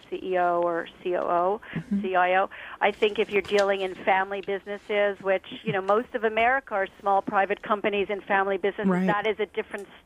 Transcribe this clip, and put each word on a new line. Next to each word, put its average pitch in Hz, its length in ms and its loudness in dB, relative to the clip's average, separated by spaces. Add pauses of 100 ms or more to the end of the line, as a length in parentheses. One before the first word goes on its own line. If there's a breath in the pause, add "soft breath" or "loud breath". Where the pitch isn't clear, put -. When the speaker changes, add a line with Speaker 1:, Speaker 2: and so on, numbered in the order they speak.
Speaker 1:
C 185 140 -6
E 185 160 -2
O, 175 240 2
or 170 260 -2 (140)
C 180 140 -2
O - 60 0
O, 180 380 0 (160 loud breath)
Speaker 2:
Mm-hmm. 196 260 -2
Speaker 1:
C 185 140 -2
I 180 240 4
O. 196 80 0 (320 loud breath)
I 202 120 4
think 208 260 0
if 208 120 0
you're 202 120 2
dealing 196 380 2
in 185 160 -4
family 196 460 0
businesses, 202 800 -2
which, 190 240 0 (200)
you 220 80 -2
know, 190 100 0
most 208 320 0
of 226 100 -2
America 226 500 0
are 196 120 0 (140)
small 196 200 2
private 196 420 0
companies 202 480 0
and 196 120 -4
family 196 360 0
businesses, 202 320 -2
Speaker 2:
Right. 185 160 2
Speaker 1:
that 202 200 0
is 208 140 0
a 208 60 0
different 202 420 -8 (180)